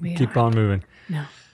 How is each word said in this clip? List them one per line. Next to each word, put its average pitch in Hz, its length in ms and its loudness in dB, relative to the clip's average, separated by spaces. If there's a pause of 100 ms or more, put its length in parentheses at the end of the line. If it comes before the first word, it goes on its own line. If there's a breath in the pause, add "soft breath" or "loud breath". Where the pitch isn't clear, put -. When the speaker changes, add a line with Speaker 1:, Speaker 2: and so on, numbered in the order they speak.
Speaker 1:
We 170 140 -4
Speaker 2:
keep 127 220 0
Speaker 1:
are. - 20 4
Speaker 2:
on 117 160 4
moving. 101 280 2 (260 loud breath)
Speaker 1:
No. 151 140 -4 (300 loud breath)